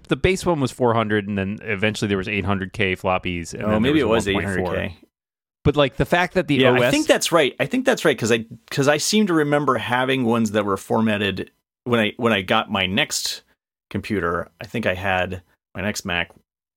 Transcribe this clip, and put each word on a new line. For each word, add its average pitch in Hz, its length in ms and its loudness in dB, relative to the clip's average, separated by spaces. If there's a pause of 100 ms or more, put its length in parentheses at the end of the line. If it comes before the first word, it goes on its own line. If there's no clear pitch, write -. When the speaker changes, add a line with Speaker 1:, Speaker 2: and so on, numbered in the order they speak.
Speaker 1:
the 151 80 0
base 185 280 0
one 170 160 0
was 127 120 -2
four 120 220 2
hundred, 107 340 0
and 104 100 -4
then 98 240 -4
eventually 107 460 -2
there 101 100 0
was 92 100 -6
eight 101 160 -2
hundred 95 280 -2
K 95 240 0
floppies, 90 580 -2
and - 80 -10
Speaker 2:
Oh, 107 80 -4
Speaker 1:
then 107 120 2
there 135 100 2
Speaker 2:
maybe 156 100 4
Speaker 1:
was 110 240 2
Speaker 2:
it 98 80 0
was 98 100 -2
Speaker 1:
one - 0 -
point 98 120 -2 (100)
four. 87 80 -4
Speaker 2:
eight 92 40 -2
hundred 92 120 -4
K. 87 60 -16 (680)
Speaker 1:
But, 147 120 2
like, 143 200 2
the 143 100 0
fact 175 280 0
that 170 140 0
the 147 60 2
Speaker 2:
Yeah, 127 160 6
Speaker 1:
O 123 60 4
S 127 80 2
Speaker 2:
I 131 60 2
think 302 160 2
that's - 240 2
right. 160 300 4
I 127 60 2
think 262 180 -2
that's 240 200 0
right, 143 140 4
'cause 113 140 0
I, 117 140 0 (240)
'cause 139 180 2
I 147 80 4
seem 214 300 2
to 175 80 0
remember 147 420 2
having 127 480 0
ones 113 280 2
that 104 120 2
were 98 140 -2
formatted 104 720 -2 (340)
when 120 160 0
I, 104 160 0
when 117 160 0
I 98 100 2
got 110 280 0
my 98 160 0
next - 560 -4 (480)
computer. 87 600 -4 (100)
I 113 60 -12
think 113 200 -6
I 92 80 0
had, 92 480 -2 (320)
my 92 80 -8
next 101 220 -6
Mac 87 260 -4 (460)